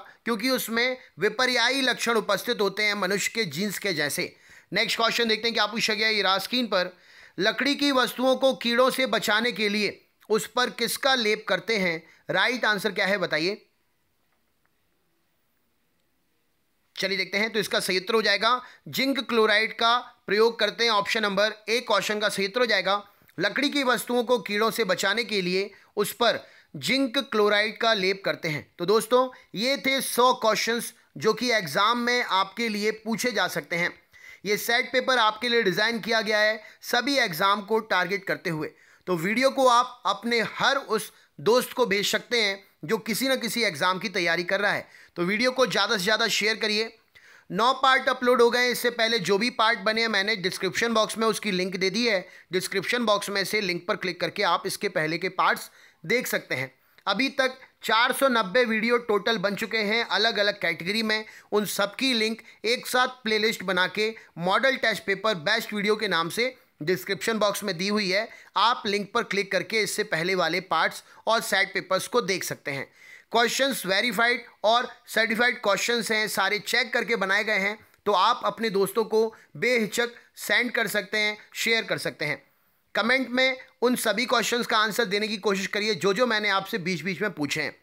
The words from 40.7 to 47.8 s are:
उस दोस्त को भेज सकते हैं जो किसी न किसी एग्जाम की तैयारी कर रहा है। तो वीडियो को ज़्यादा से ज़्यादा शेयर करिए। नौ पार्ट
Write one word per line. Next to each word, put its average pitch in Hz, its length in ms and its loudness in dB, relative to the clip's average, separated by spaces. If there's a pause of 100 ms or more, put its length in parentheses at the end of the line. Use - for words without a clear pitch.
उस 214 360 -4 (280)
दोस्त 226 320 2
को 247 140 0
भेज 196 200 0
सकते 226 360 -2
हैं 196 220 -2 (200)
जो 214 140 0
किसी 240 300 -4
न 262 80 2
किसी 240 260 -4
एग्जाम 185 360 0
की 196 100 -6
तैयारी 175 360 0
कर 190 160 0
रहा 202 120 2
है। 135 160 -4 (280)
तो 175 60 -2
वीडियो 214 280 0
को 254 160 2
ज़्यादा 208 300 0
से 180 60 -2
ज़्यादा 220 260 0
शेयर 208 280 0
करिए। 214 420 -2 (520)
नौ 220 220 2
पार्ट 262 360 4